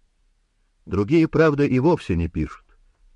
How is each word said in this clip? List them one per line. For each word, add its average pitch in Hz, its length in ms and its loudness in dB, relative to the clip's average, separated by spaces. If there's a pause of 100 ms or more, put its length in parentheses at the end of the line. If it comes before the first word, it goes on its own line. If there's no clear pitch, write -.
(880)
Другие, 120 420 0
правда, 147 360 2
и 127 140 0
вовсе 117 380 -2
не 82 120 -2
пишут. - 360 -8 (520)